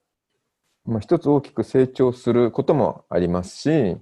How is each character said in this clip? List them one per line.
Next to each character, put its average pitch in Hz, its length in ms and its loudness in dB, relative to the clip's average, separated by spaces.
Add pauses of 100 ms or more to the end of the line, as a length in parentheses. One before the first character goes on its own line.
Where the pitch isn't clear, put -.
(880)
う - 40 -6
ん。 - 40 -4
ま - 40 -2
あ、 - 20 -8
一 165 180 0
つ - 100 -6
大 143 140 4
き - 100 -16
く 110 120 -4
成 131 220 2
長 131 260 0
す 120 200 -4
る 120 180 2
こ 139 140 -4
と 165 100 2
も 107 340 -2
あ - 100 -2
り 87 100 0
ま 90 160 -2
す - 120 -20
し、 139 460 0